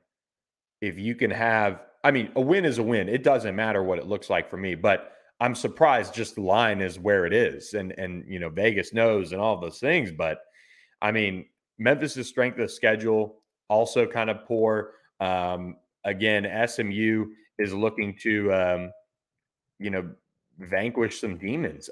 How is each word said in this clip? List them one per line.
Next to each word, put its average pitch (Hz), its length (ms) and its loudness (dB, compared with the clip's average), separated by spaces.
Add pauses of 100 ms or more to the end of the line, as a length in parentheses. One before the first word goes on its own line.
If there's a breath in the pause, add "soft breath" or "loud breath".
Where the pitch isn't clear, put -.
(800)
if 90 160 -6
you 110 180 -4
can 117 160 2
have, 107 500 2 (220)
I 143 80 6
mean, 120 240 0
a 131 60 2
win 175 240 4
is 127 120 0
a 117 60 0
win. 107 260 0
It 127 140 0
doesn't 113 320 2
matter 107 280 0
what 92 160 0
it 73 80 -8
looks 98 220 -4
like 87 200 0
for 90 80 -10
me, 92 180 -4
but 95 360 0 (300 loud breath)
I'm 123 140 0
surprised 117 580 2
just 113 220 -8
the 107 60 -8
line 101 380 4
is 92 180 -4
where 95 280 2
it 85 80 0
is. 107 400 0
And, 95 240 -4
and, 90 280 -8
you 92 140 -10
know, 85 100 -6
Vegas 98 440 0
knows 107 400 2
and 95 80 -2
all 107 180 0
those 85 200 -10
things. 139 320 0
But, 80 280 -4 (600 soft breath)
I 107 100 2
mean, 101 340 -2 (320)
Memphis's 131 520 0
strength 123 300 -2
of 113 120 -2
schedule 110 680 0 (260)
also 113 380 2
kind 113 240 -2
of 107 160 -4
poor. 110 480 0 (260 loud breath)
Um, 90 560 -2 (300)
again, 101 400 2
S 110 340 -2
M 107 100 -2
U 107 440 0 (260 loud breath)
is 101 140 0
looking 104 480 -2
to, 104 320 0
um, 90 380 0 (880)
you 101 120 -6
know, 92 200 -4 (480)
vanquish 104 640 -2
some 98 180 -6
demons 101 540 -6